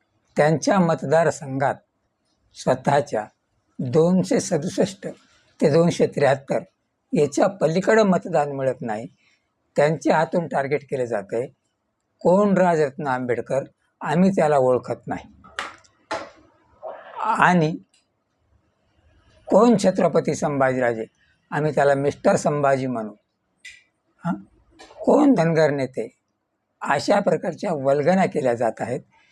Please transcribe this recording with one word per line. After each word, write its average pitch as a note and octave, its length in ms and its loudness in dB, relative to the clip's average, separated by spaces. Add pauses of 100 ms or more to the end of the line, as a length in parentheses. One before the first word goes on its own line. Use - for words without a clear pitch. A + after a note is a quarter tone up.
(360)
त्यांच्या D#3 420 2
मतदारसंघात C#3+ 960 0 (800)
स्वतःच्या C3 720 -2 (520)
दोनशे E3+ 600 0
सदुसष्ट - 680 -4 (540)
ते D#3+ 100 2
दोनशे E3 360 2
त्र्याहत्तर C#3 520 0 (540)
याच्या D3 340 2
पलीकडं F#3+ 560 2
मतदान E3+ 500 0
मिळत C3+ 280 -2
नाही, A2+ 260 -8 (720)
त्यांच्या D#3+ 400 2
हातून D#3+ 320 -2
टार्गेट C#3 360 -4
केले B2+ 220 -4
जाते. A2 400 -4 (720)
कोण F#3+ 380 2
राजरत्न D#3 480 0
आंबेडकर? B2+ 580 -4 (360)
आम्ही F3 300 0
त्याला D#3+ 280 2
ओळखत B2+ 480 0
नाही. - 280 -12 (1900)
आणि F3+ 540 2 (1700)
कोण A3+ 380 6
छत्रपती E3+ 500 0
संभाजीराजे? B2+ 680 0 (460)
आम्ही D3+ 240 -2
त्याला C#3+ 200 4
मिस्टर C#3+ 420 0
संभाजी C#3 500 0
म्हणू. A2+ 260 -6 (1120)
हां, E3+ 100 -4 (680)
कोण C#4 340 4
धनगर D#3+ 360 2
नेते? B2+ 480 -6 (640)
अशा E3+ 400 0
प्रकारच्या F3 520 -4
वल्गना D3 540 2
केल्या A#2+ 280 -2
जात A2+ 260 -2
आहेत. B2 200 -6 (320)